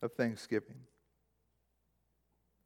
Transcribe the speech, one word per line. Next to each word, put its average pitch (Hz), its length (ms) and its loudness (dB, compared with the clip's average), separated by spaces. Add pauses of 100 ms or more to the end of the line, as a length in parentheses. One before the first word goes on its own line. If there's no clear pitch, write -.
of 120 120 -2
Thanksgiving, 113 680 0 (1800)